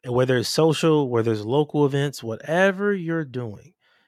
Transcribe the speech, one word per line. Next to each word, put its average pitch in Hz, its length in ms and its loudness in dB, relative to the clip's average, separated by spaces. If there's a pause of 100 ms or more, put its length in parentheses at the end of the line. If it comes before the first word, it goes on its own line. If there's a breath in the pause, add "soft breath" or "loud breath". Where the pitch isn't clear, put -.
And 123 100 -6
whether 127 240 4
it's 113 100 -2
social, 156 600 2
whether 113 240 0
it's 104 80 -2
local 147 440 0
events, 139 380 -2
whatever 185 720 0
you're 165 320 -4
doing, 123 480 -12 (340)